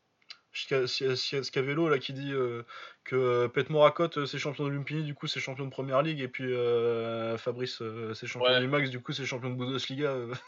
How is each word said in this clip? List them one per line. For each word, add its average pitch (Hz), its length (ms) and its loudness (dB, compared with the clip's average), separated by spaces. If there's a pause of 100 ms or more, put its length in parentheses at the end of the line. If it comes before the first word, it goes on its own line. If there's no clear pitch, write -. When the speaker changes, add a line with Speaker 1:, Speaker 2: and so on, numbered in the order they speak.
(520)
Speaker 1:
Sca-, 131 340 0
Sca-, 131 300 0
Sca-, 135 260 -2
Scavello, 143 460 0
là, 147 100 4
qui 131 140 -6
dit, 139 200 -6
euh, 120 300 -2 (420)
que, - 120 -2
euh, 123 320 4
Pet 139 220 0
Morakot, 151 380 8 (100)
euh, 143 80 0
c'est 139 120 -6
champion 147 260 -4
de 139 60 0
Lumpini, 143 340 -2
du 147 100 -6
coup, 160 120 -12
c'est 143 140 -4
champion 135 240 -6
de 135 60 -6
Première 135 320 2
Ligue, 156 180 -2
et 127 80 -4
puis, 127 240 -4
euh, 117 840 2
Fabrice, 123 440 -4
euh, 113 320 -6
c'est 120 120 -12
champion 123 240 2
Speaker 2:
Ouais. 127 100 6
Speaker 1:
du 127 80 0
Max, 143 220 2
du 123 120 -6
coup, 151 100 -6
c'est 135 140 -4
champion 127 240 -4
de 127 60 -4
Bundesliga. 131 540 -2
Euh, 123 220 -4 (160)